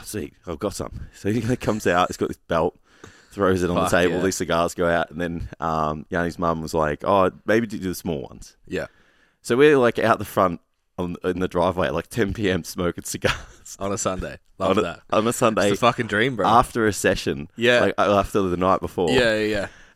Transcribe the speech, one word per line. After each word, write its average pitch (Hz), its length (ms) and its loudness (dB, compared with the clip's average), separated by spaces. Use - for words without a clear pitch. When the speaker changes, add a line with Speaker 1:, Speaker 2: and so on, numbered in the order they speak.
Speaker 1:
sweet, 80 280 -10
I've 82 120 -8
got 101 160 -4
some." - 380 -10
So - 180 -6
he 113 100 -2
<laughs> 117 160 -2
comes 107 300 -2
out, 90 220 4
he's - 80 -8
got - 120 -2
this - 80 -10
belt, 85 300 0
throws 92 320 0
it 87 60 0
on 90 60 0
Speaker 2:
Fuck 92 140 0
Speaker 1:
the 92 80 4
table, 87 200 2
Speaker 2:
yeah. 87 60 -4
Speaker 1:
these 92 140 0
cigars 85 380 0
go 87 120 0
out, 85 240 0
and 76 80 -10
then, 85 300 -6
um, 78 500 -2
Yanni's 85 300 -4
mum 82 220 0
was 80 120 -10
like, 76 300 0
"Oh, 92 280 4
maybe 110 220 2
do 104 120 -10
the 87 160 -6
small 87 260 -6
ones." - 340 -16
Speaker 2:
Yeah. 80 180 -6
Speaker 1:
So 120 160 0
we're, 147 200 8
like, 120 220 2
out 110 200 4
the 107 60 -6
front 92 360 0
on, 87 280 -4
in 90 140 -2
the 90 100 0
driveway 87 380 0
at, 65 60 -2
like, 85 140 -4
ten 101 260 -2
P 104 160 -2
M 90 140 0
smoking 87 400 -4
cigars. - 320 -4
Speaker 2:
On 98 120 -6
a 98 60 -4
Sunday. 92 400 -6
Speaker 1:
<laughs> - 120 -20
Speaker 2:
Love 92 120 0
Speaker 1:
On 98 60 2
a, 107 60 2
Speaker 2:
that. - 180 -8
Speaker 1:
on 107 160 2
a 113 60 0
Sunday. 104 380 2
Speaker 2:
It's 98 100 -2
the 120 60 2
fucking 120 200 -2
dream, 117 300 0
bro. 92 100 0
Speaker 1:
After 117 400 4
a 104 60 2
session. 82 640 -2
Speaker 2:
Yeah. 120 240 4
Speaker 1:
Like, 98 160 2
uh, 101 220 4
after 101 240 0
the 87 140 0
night 92 220 4
before. 87 300 -2
Speaker 2:
Yeah, 120 280 2
yeah, 107 80 0
yeah. 104 220 -2